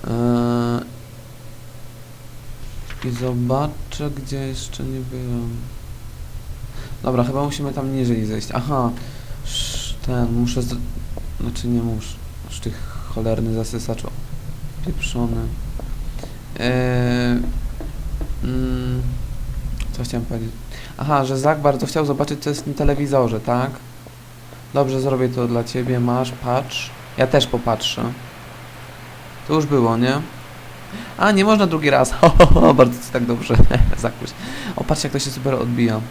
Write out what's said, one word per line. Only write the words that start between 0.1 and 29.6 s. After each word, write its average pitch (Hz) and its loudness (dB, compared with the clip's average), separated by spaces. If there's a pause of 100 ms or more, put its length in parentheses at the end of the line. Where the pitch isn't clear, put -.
i 127 -4
zobaczę, 127 -2
gdzie 135 -8
jeszcze 135 -8
nie 131 -6
byłem. 123 -6 (1500)
Dobra, 127 2
chyba 131 -2
musimy 143 -4
tam 135 -4
niżej 120 0
zejść. 107 -4
Aha. 123 0 (540)
Sz-, - -4 (100)
ten, 120 0
muszę 120 0
z-, 120 -2 (680)
znaczy 120 -4
nie 120 2
muszę. 113 -4 (340)
Sz-, - -10
tych - -6 (240)
cholerny 113 0
zasysacz, 113 -4
o, 104 -6 (760)
pieprzony. 117 -2 (1200)
Eee, 123 2 (1040)
mm, 127 -2 (920)
co 127 -6
chciałem 120 -4
powiedzieć? 113 -4 (460)
Aha, 139 2
że 135 0
Zak 151 2
bardzo 143 2
chciał 156 0
zobaczyć, 143 -2
co 151 -2
jest 147 -2
w - -12
tym 143 -4
telewizorze, 135 2
tak? 123 0 (1040)
Dobrze, 135 2
zrobię 131 2
to 123 -2
dla 117 0
ciebie, 123 -2
masz, 123 0
patrz. 123 -4 (280)
Ja 131 4
też 139 4
popatrzę. - -2 (1400)
To 151 0
już 156 4